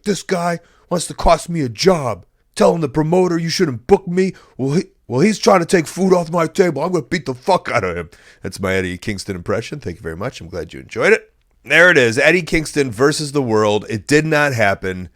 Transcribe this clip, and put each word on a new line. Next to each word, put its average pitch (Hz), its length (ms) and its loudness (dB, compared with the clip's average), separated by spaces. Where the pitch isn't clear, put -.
This 202 180 -2
guy 170 380 -4
wants 175 180 -4
to 151 60 -10
cost - 340 2
me 170 120 -4
a 139 80 -2
job. 120 580 0
Telling 185 260 4
the 156 80 -2
promoter 165 500 2
you 165 120 -4
shouldn't 143 360 -2
book 190 220 4
me. 180 240 0
Well, 135 200 -2
he, 185 80 0
well, 120 140 -4
he's 208 180 2
trying 196 220 4
to 165 60 -2
take 170 200 2
food 185 280 0
off 175 160 0
my 165 160 0
table. 156 360 0
I'm 180 100 -4
gonna 170 120 -2
beat 175 220 -6
the 135 80 -6
fuck 175 340 -2
out 117 160 0
of 90 120 -4
him. 85 140 -10
That's 95 180 -12
my 95 140 -2
Eddie 92 220 -2
Kingston 98 400 -8
impression. 107 420 -6
Thank 92 180 -10
you 98 60 -20
very 80 140 -8
much. 107 240 -10
I'm 82 80 -16
glad 82 240 -10
you 67 80 -16
enjoyed 131 320 -2
it. - 200 -2
There 160 260 6
it 170 80 6
is. 117 200 4
Eddie 156 240 4
Kingston 151 480 -2
versus 139 420 0
the 147 100 0
world. 107 480 2
It 110 160 -6
did 151 180 4
not 147 300 0
happen. 95 600 -2